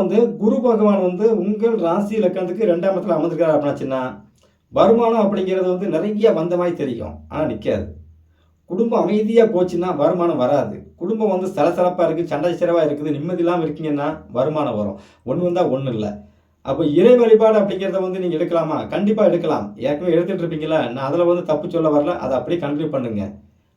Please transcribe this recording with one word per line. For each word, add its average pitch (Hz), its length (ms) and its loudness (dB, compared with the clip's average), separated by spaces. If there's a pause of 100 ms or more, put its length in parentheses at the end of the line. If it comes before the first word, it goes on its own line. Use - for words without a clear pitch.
வந்து 185 180 2 (240)
குரு 262 240 2
பகவான் 208 400 4
வந்து 180 220 0 (160)
உங்கள் 214 420 0
ராசி 202 380 0
லக்னத்துக்கு 185 480 -2
ரெண்டாம் 185 240 0
இடத்துல 180 200 -2
அமர்ந்திருக்கிறார் 160 400 0
அப்படின்னாச்சுன்னா, 135 460 -4 (720)
வருமானம் 226 520 4
அப்படிங்கிறது 185 500 0
வந்து 185 220 -2
நிறைய 208 440 2
வந்த 175 200 -2
மாதிரி 175 220 -2
தெரியும், 117 340 -6 (160)
ஆனா 151 220 -4
நிக்காது. 101 320 -4 (840)
குடும்பம் 214 340 0
அமைதியா 214 480 4
போச்சுன்னா 180 360 -2 (120)
வருமானம் 170 420 2
வராது. 135 340 0 (220)
குடும்பம் 208 340 -2
வந்து 180 220 -2
சலசலப்பா 175 520 0
இருக்கு, 160 240 -2
சண்டை 151 200 -2
சச்சரவா 170 360 0
இருக்குது, 147 280 -4
நிம்மதி 170 300 -4
இல்லாம 165 220 0
இருக்கீங்கன்னா 147 420 -4 (280)
வருமானம் 139 440 -2
வரும். 101 180 -6 (320)
ஒண்ணு 175 160 -2
வந்தா 175 160 0 (140)
ஒண்ணு 135 180 -6
இல்ல. 104 140 -6 (580)
அப்போ 139 160 -4 (160)
இறை 240 220 8
வழிபாடு 214 380 6
அப்படிங்கிறத 190 460 0
வந்து 185 180 -4
நீங்க 170 160 -2
எடுக்கலாமா? 160 400 -2 (140)
கண்டிப்பா 208 380 0
எடுக்கலாம். 151 360 0 (200)
ஏற்கனவே 175 300 0
எடுத்துட்டு 175 280 0
இருப்பீங்களா? 156 340 -2 (160)
நான் 135 140 -4
அதுல 170 220 2
வந்து 175 200 0
தப்பு 151 240 0
சொல்ல 160 200 2
வரல, 147 200 2 (100)
அதை 131 140 -2
அப்படியே 170 240 -4
கண்டினியூ 147 320 -4
பண்ணுங்க. 110 300 -4 (520)